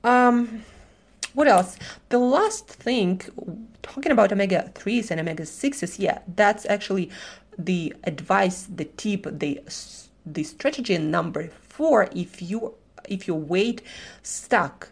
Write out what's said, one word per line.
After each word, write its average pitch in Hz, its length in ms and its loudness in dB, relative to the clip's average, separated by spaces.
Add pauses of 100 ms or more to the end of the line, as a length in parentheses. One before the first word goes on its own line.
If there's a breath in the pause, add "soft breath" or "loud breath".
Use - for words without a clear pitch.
Um, 240 600 4 (720 loud breath)
what 285 120 4
else? 185 300 6 (320 loud breath)
The 247 100 2
last 311 480 2
thing, 190 540 0 (640)
talking 285 280 -4
about 208 220 6
omega-threes 202 800 0
and 160 100 -2
omega-sixes, 165 800 -4
yeah, - 200 0 (140)
that's 214 320 4
actually 196 440 -2 (460 loud breath)
the 170 380 -2 (100)
advice, 185 720 0
the 156 120 -6
tip, 202 440 -6
the 147 360 -6
s-, - 420 -16 (180)
the 151 160 -6
strategy 240 560 -2
number 160 500 -2
four, 285 640 2
if 180 300 -8
you, 202 320 -6 (340)
if 196 200 -6
your 165 100 -2
weight 180 440 0 (400 loud breath)
stuck - 680 -2